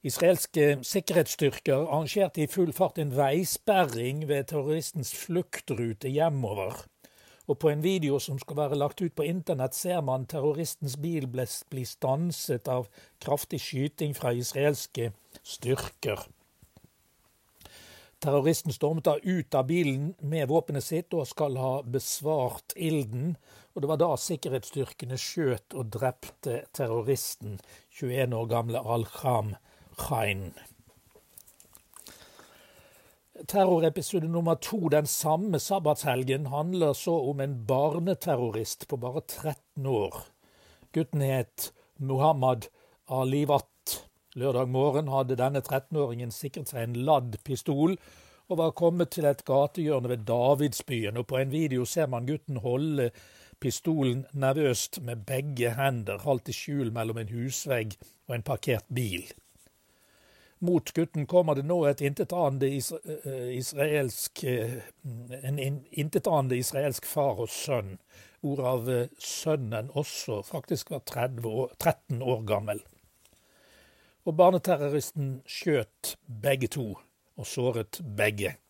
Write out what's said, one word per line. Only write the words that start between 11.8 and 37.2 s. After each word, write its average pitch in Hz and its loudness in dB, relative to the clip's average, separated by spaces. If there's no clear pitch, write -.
stanset 143 0
av 127 0
kraftig 143 -2
skyting 147 -2
fra 123 0
israelske 123 0
styrker. - -4
Terroristen 143 4
stormet 156 0
da 147 4
ut 180 -2
av 131 4
bilen 151 2
med 151 0
våpenet 151 2
sitt 170 -4
og 147 -2
skal 143 -2
ha 131 0
besvart 127 -2
ilden, 151 -2
og 151 -4
det 139 0
var 151 0
da 160 4
sikkerhetsstyrkene 131 -4
skjøt - -2
og 117 -6
drepte - -4
terroristen, 113 -2
tjueén 123 -2
år 117 -2
gamle 117 0
Al-Kham 113 0
Khain. 101 -2
Terrorepisode 170 4
nummer 165 2
to 185 -2
den 151 6
samme 160 0
sabbatshelgen 143 0
handler 151 2
så 170 0